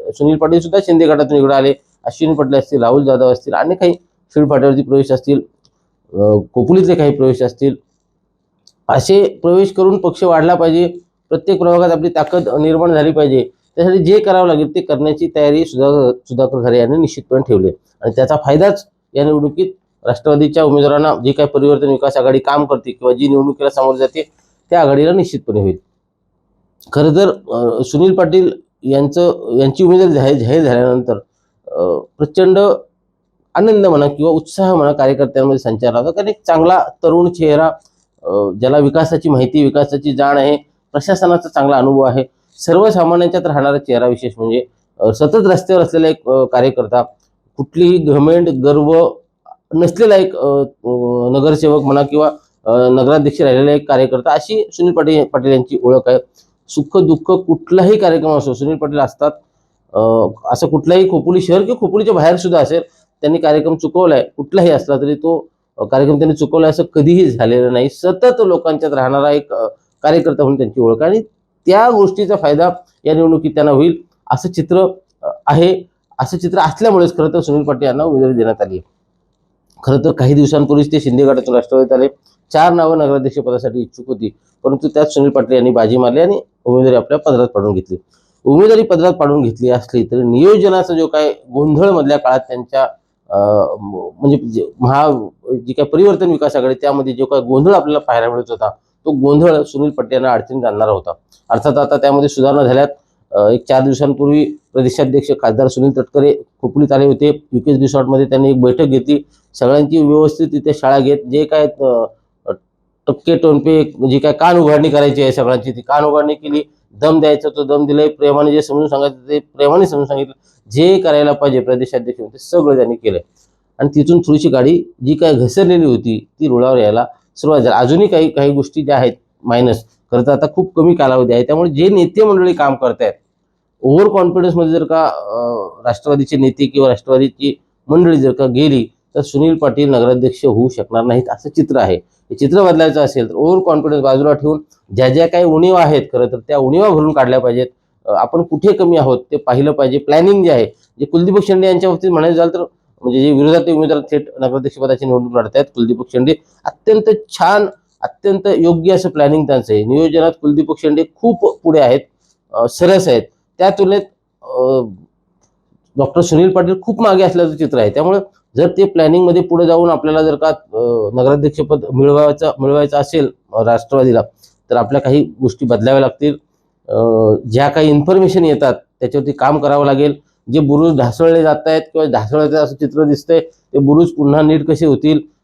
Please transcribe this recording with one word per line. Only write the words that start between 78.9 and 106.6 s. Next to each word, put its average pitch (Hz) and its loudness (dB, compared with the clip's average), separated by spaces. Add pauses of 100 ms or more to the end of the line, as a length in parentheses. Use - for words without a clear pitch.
खरं 135 0
तर 165 0
काही 131 0
दिवसांपूर्वीच 147 2
ते 156 0
शिंदे 131 0
गटातून 127 0
राष्ट्रवादीत 131 0
आले. 131 2 (440)
चार 165 2
नावं 165 0
नगराध्यक्ष 139 -2
पदासाठी 123 -4
इच्छुक 123 -12
होती, 110 -8 (340)
परंतु 135 -2
त्यात 151 0
सुनील 143 0
पाटील 135 -2
यांनी 123 2
बाजी 113 0
मारली 123 0
आणि 190 0 (240)
उमेदवारी 127 2
आपल्या 143 -2
पदरात 123 0
पाडून 101 -2
घेतली. 92 -6 (480)
उमेदवारी 214 4
पदरात 180 0
पाडून 147 0
घेतली 117 -4
असली 120 -2
तरी 123 -2
नियोजनाचा 180 2
जो 160 0
काय 151 -2 (200)
गोंधळ 151 0
मधल्या 147 0
काळात 131 0
त्यांच्या, 127 -6 (480)
अ, 98 -4 (440)
म-, 95 -12 (100)
म्हणजे 143 2
जे 110 -6 (140)
महा-, 131 0 (300)
जी 120 -10
काय 143 -2
परिवर्तन 175 0
विकास 151 -2
आघाडी 131 -2
त्यामध्ये 139 -4
जो 127 -4
काय 131 0
गोंधळ 131 2
आपल्याला 151 0
पाहायला 117 -2
मिळत 120 -6
होता, 107 -6 (340)
तो 156 -2
गोंधळ 147 2
सुनील 143 -4
पाटील 127 -8
यांना 127 0
अडचणीत 120 -4
आणणारा 107 -2
होता. 90 -4 (360)
अर्थात 120 0
आता 143 0
त्यामध्ये 143 0
सुधारणा 139 0
झाल्यात. 131 2 (440)
अ, 98 0
एक 110 2
चार 131 2
दिवसांपूर्वी 139 0 (280)
प्रदेशाध्यक्ष 131 -2
खासदार 127 0
सुनील 135 0
तटकरे 143 0 (260)